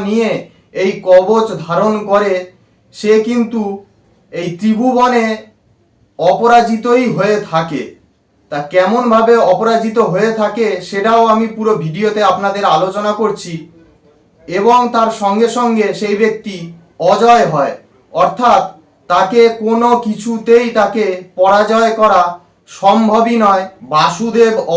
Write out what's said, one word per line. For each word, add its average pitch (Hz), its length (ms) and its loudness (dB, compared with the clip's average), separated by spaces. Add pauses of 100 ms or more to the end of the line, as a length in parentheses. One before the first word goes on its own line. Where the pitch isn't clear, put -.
নিয়ে 220 240 0 (520)
এই 202 100 0 (160)
কবচ 202 380 4 (200)
ধারণ 196 280 0 (120)
করে, 202 260 0 (640)
সে 214 180 0 (160)
কিন্তু 233 340 -2 (720)
এই 170 160 -8 (100)
ত্রিভুবনে 240 680 0 (920)
অপরাজিতই 233 840 2 (120)
হয়ে 208 200 0 (140)
থাকে। 160 320 -4 (680)
তা 143 60 -4 (140)
কেমনভাবে 226 640 2 (180)
অপরাজিত 220 460 0 (140)
হয়ে 214 180 0 (100)
থাকে 214 260 -2 (220)
সেটাও 226 340 0 (100)
আমি 220 140 0 (100)
পুরো 214 160 -2 (100)
ভিডিওতে 202 380 -4 (100)
আপনাদের 196 340 -2 (100)
আলোচনা 202 460 -2
করছি। 202 320 -6 (960)
এবং 220 300 2 (160)
তার 226 160 0 (100)
সঙ্গে 208 360 0
সঙ্গে 226 300 0 (140)
সেই 202 220 -2
ব্যক্তি 214 340 -4 (560)
অজয় 226 400 4
হয়, 143 220 -2 (380)
অর্থাৎ 196 500 2 (480)
তাকে 190 300 2 (200)
কোনো 226 280 0 (180)
কিছুতেই 233 600 0 (120)
তাকে 208 260 0 (340)
পরাজয় 208 600 2
করা 202 220 4 (480)
সম্ভবই 220 720 2
নয়। 190 200 2 (280)
বাসুদেব 220 640 2 (220)